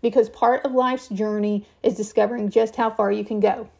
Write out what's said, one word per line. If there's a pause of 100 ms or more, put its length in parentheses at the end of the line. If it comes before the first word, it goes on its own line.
because
part
of
life's
journey (160)
is
discovering
just
how
far
you
can
go. (100)